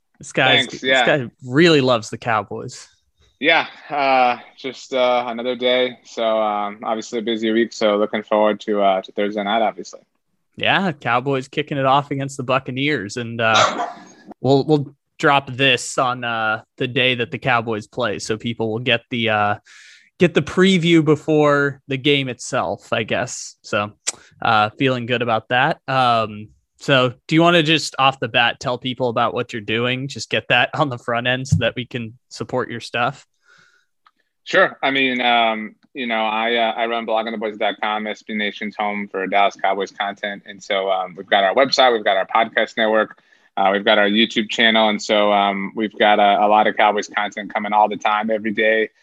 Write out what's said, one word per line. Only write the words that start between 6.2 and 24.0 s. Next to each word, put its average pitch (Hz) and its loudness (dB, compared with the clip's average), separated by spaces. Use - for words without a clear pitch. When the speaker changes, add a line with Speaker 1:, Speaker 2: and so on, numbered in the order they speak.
Speaker 2:
um, 104 -2
obviously 113 -4
a 110 -2
busy 110 -2
week. 113 2
So 104 2
looking 107 0
forward 107 2
to, 104 -2
uh, 95 2
to - -18
Thursday 104 -4
night, 110 0
obviously. 92 -6
Speaker 1:
Yeah, 147 0
Cowboys 131 -4
kicking 147 -6
it 135 -2
off 139 2
against 139 -8
the 143 -10
Buccaneers, 127 -4
and, 117 -8
uh, 110 2
Speaker 2:
<laughs> - -20
Speaker 1:
we'll, 135 4
we'll 147 0
drop 139 0
this 127 0
on, 123 -2
uh, 110 -2
the 131 -4
day 127 2
that 117 -4
the 123 -8
Cowboys 117 -2
play, 110 -6
so - -6
people 113 -6
will 113 -6
get 123 0
the, 117 -2
uh, 104 0
get 175 2
the 170 2
preview 170 2
before 143 2
the 139 -4
game 135 0
itself, 104 -6
I 117 -2
guess. - -6
So, 104 -4